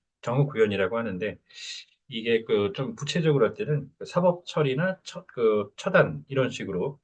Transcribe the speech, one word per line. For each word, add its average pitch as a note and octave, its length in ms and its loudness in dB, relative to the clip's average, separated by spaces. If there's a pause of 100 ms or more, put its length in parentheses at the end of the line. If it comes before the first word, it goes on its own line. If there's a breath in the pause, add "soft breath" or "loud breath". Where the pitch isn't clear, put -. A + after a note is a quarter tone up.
(220)
정의구현이라고 A2+ 760 2
하는데, G2+ 400 -4 (720 loud breath)
이게 A2+ 360 -2
그 G2+ 300 2
좀 B2+ 220 -6
구체적으로 D3 500 2
할 G2+ 80 0
때는 - 440 -4
그 - 80 -12
사법 F3 400 0
처리나 D#3 580 0
처-, - 240 -16
그 G#2+ 480 2
처단 D3+ 520 2
이런 C3 220 0
식으로, G2+ 540 -6